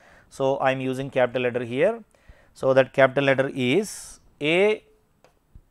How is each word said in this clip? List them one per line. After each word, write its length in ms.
So 300
I 120
am 80
using 300
capital 320
letter 240
here. 400
So 200
that 200
capital 320
letter 280
is 680
A 400